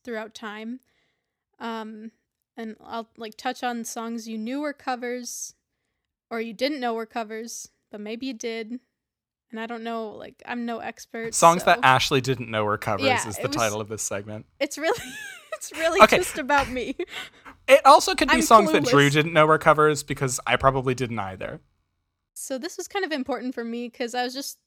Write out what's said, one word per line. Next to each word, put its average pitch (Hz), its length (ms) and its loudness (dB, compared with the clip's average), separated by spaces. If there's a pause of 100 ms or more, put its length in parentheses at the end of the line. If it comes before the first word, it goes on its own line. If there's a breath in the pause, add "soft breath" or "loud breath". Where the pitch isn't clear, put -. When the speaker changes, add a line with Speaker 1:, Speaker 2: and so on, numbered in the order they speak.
Speaker 1:
throughout 220 320 -10
time. 220 460 -12 (800)
Um, 220 500 -10 (460)
and 226 260 -10
I'll, 226 340 -10
like, 220 200 -14
touch - 260 -6
on 240 220 -4
songs 226 420 -10
you 220 120 -8
knew 240 220 -6
were 294 120 -6
covers, 247 840 -8 (760)
or 226 100 -6
you 226 120 -8
didn't 269 280 -4
know 240 140 -2
were 226 120 -6
covers, 220 640 -10 (220)
but 214 80 -12
maybe 233 260 -10
you 269 80 -8
did. 226 460 -10 (720)
And 220 80 -10
I 226 60 -8
don't 226 180 -10
know, 226 260 -6
like, - 360 -18
I'm 240 200 -6
no 233 140 -6
expert, 226 540 -12
Speaker 2:
Songs 170 280 6
Speaker 1:
so - 40 -4
Speaker 2:
that 170 180 4
Ashley 131 360 4
didn't 120 300 -4
know 110 140 0
were 104 140 0
covers 107 280 -2
Speaker 1:
Yeah, 240 220 0
Speaker 2:
is 104 100 -8
Speaker 1:
it - 40 -8
Speaker 2:
the - 60 -4
Speaker 1:
was 285 80 -8
Speaker 2:
title 110 240 0
of 101 80 -10
this 107 140 -8
segment. 107 440 -8 (120)
Speaker 1:
It's 302 200 -6
really, 330 200 -2 (300)
<laughs> 698 240 -18
it's - 200 -12
really 320 300 2
Speaker 2:
Okay. - 160 8
Speaker 1:
just - 200 -4
about 277 320 0
me. 254 260 -6 (720 loud breath)
Speaker 2:
It 269 160 8
also 330 300 8
could - 140 0
be 302 80 4
Speaker 1:
I'm 330 60 2
Speaker 2:
songs 233 300 8
that 302 120 4
Drew 143 240 6
Speaker 1:
clueless. 139 40 0
Speaker 2:
didn't 156 200 2
know 156 140 6
were 156 120 6
covers, 151 440 4
because 131 440 -4
I 120 100 4
probably 131 380 2
didn't 120 240 -4
either. 98 420 -8 (760)
Speaker 1:
So - 240 -8
this 294 180 -10
was 359 120 -12
kind 381 160 -4
of 294 80 -4
important 254 420 -6
for 233 100 -8
me, 233 260 -8
'cause 240 240 -8
I 247 100 -2
was 247 100 -8
just 269 320 -12